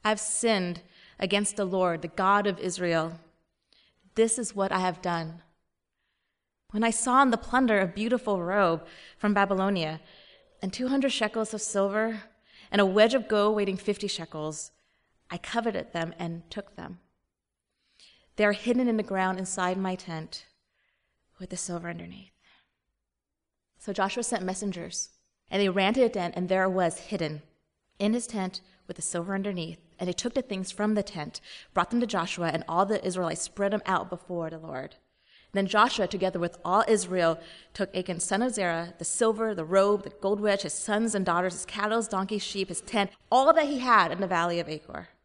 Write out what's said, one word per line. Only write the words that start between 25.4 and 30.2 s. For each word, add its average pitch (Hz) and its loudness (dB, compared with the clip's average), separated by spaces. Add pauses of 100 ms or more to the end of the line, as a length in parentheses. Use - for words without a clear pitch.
and 202 0
they 196 4
ran 190 2
to 262 4
the 233 6
tent, 180 -4
and 180 -4
there 185 4
it 190 2
was 180 0
hidden 156 -6 (560)
in 208 2
his 240 -2
tent 190 -6 (260)
with - -12
the - -10
silver 175 -4
underneath. 180 -6 (200)
And 180 -4
they 180 -4
took - -6